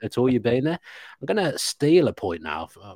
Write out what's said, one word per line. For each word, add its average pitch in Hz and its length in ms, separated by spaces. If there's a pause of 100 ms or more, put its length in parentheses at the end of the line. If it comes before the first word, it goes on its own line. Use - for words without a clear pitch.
at - 160
all, 127 100
you 123 120
being 123 240
there. 170 140 (420)
I'm 139 40
gonna 180 320
steal 151 520
a - 40
point 85 300
now. 78 240 (120)
Uh, 101 160